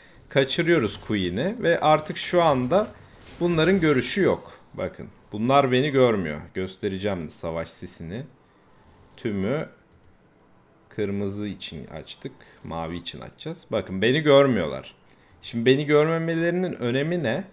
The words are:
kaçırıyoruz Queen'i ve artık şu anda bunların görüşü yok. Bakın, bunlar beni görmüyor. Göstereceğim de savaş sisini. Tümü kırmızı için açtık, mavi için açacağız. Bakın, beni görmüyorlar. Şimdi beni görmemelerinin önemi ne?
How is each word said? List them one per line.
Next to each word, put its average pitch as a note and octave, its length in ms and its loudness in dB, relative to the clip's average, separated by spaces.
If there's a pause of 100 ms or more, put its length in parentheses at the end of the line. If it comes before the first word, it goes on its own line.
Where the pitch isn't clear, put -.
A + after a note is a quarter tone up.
(280)
kaçırıyoruz D3 720 2
Queen'i A2 600 -2
ve E3+ 180 2
artık D3+ 360 2
şu - 260 0
anda D#3 440 2 (540)
bunların F3 400 4
görüşü D3+ 420 2
yok. G#2+ 300 2 (220)
Bakın, - 340 -8 (240)
bunlar B2+ 400 4
beni C3+ 180 2
görmüyor. G#2+ 500 2 (140)
Göstereceğim F#2+ 680 -4
de D2+ 80 -10
savaş E2 380 -8
sisini. F2+ 540 -12 (920)
Tümü G#2+ 520 -4 (1200)
kırmızı G2+ 580 -4
için F2 400 -12
açtık, - 460 -14 (320)
mavi E2 320 -8
için E2 240 -12
açacağız. - 520 -14
Bakın, F#2+ 300 -4
beni B2+ 180 2
görmüyorlar. B2+ 760 2 (480)
Şimdi A#2 240 -4
beni C3+ 180 4
görmemelerinin E3 880 0
önemi C#3+ 500 -2
ne? C#3 300 -2